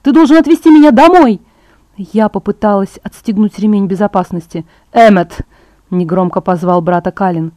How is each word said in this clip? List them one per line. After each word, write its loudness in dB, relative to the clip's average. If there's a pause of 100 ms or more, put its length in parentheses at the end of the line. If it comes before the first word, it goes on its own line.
Ты -2
должен 4
отвезти 2
меня 6
домой!» 2 (540)
Я -4
попыталась -4
отстегнуть -6
ремень -2
безопасности. -6 (280)
«Эммет!» 0 (500)
негромко -4
позвал -4
брата -4
Калин. -6